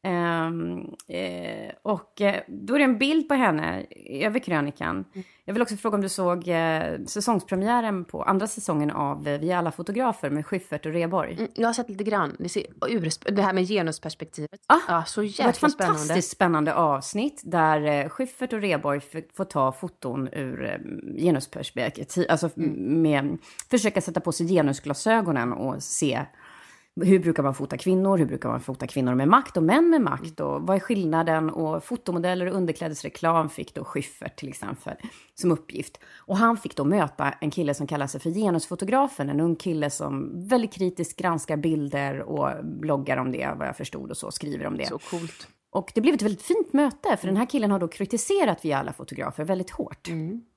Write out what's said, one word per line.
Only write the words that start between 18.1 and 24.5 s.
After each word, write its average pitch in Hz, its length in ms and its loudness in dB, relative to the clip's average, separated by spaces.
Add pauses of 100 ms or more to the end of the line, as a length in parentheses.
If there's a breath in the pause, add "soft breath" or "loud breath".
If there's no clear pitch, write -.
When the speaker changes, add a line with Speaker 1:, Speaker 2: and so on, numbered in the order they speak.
Speaker 1:
och 220 80 -4
Rheborg 151 380 0 (140)
f-, 160 120 -10 (120)
får 190 80 -2
ta 135 280 0
foton 131 600 -6
ur, 131 320 -6
eh, - 580 -8
genusperspektiv. 139 1040 -2
Alltså 160 180 2
f-, 160 100 -2
Speaker 2:
Mm. 151 460 0
Speaker 1:
med, 147 360 2 (320 loud breath)
försöka 208 300 2
sätta 175 200 -2
på 165 120 -2
sig 165 160 0
genusglasögonen 147 1040 2